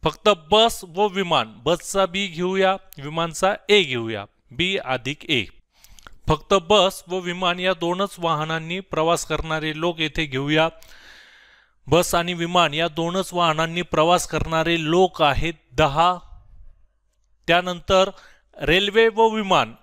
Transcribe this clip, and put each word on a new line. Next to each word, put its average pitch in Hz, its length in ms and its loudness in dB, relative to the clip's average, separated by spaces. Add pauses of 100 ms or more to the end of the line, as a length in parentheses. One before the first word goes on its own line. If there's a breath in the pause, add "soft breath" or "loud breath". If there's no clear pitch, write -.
फक्त - 260 0 (220)
बस 220 340 2
व 180 220 -2
विमान, 170 500 -2
बसचा 170 500 -2
बी 190 200 -4
घेऊया, 185 500 -2 (260)
विमानचा 165 520 -2 (140)
ए 208 140 6
घेऊया, 113 420 -4 (260)
बी 175 260 -4
अधिक 131 540 -6
ए. 120 140 0 (840 soft breath)
फक्त 156 260 0
बस 190 540 2
व 180 100 -4
विमान 180 420 -4
या 185 120 0
दोनच 180 460 -2
वाहनांनी 160 600 -4
प्रवास 160 460 0
करणारे 156 540 -4
लोक 165 200 -2
येथे 156 240 -2
घेऊया. 147 440 0 (1160 soft breath)
बस 175 280 2
आणि 175 200 -2
विमान 170 400 0
या 160 140 -2
दोनच 170 440 -4
वाहनांनी 165 500 0
प्रवास 165 440 2
करणारे 160 640 -2
लोक 180 320 2
आहेत 147 320 2 (180)
दहा. 156 460 2 (1300)
त्यानंतर 180 640 2 (520 soft breath)
रेल्वे 202 460 4
व 226 200 2
विमान 185 540 0